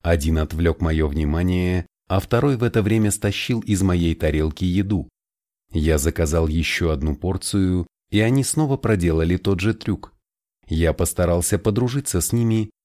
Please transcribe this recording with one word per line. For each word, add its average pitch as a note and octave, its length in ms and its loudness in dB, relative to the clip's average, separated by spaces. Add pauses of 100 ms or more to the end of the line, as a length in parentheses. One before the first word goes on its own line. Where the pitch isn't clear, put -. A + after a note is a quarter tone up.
Один D#2+ 380 2
отвлек D#2+ 420 0
мое D#2 260 2
внимание, F2+ 800 0 (220)
а F#2+ 100 2
второй B2 380 0
в A#2+ 80 -2
это A2 160 0
время G#2+ 300 2
стащил G#2+ 500 -4
из F#2+ 200 0
моей F2 320 2
тарелки D#2 520 -2
еду. G2 420 0 (640)
Я D#2 280 2
заказал D#2+ 500 0
еще D#2+ 400 -2
одну D2 260 -2
порцию, F2+ 720 -2 (240)
и G#2 80 2
они B2+ 240 2
снова C#3 340 0
проделали E2+ 580 2
тот F#2 240 0
же G#2+ 140 0
трюк. - 400 -6 (540)
Я D#2+ 260 0
постарался F2 640 0
подружиться A#2 640 -2
с - 100 -4
ними A2+ 380 0 (160)